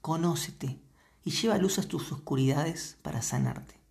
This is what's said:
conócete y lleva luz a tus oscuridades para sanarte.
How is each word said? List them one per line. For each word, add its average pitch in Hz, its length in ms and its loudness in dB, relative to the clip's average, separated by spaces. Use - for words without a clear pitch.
conócete 160 800 0
y 165 80 -2
lleva 226 260 2
luz 190 200 4
a - 40 0
tus - 300 -4
oscuridades 143 880 0
para - 180 -4
sanarte. - 580 -2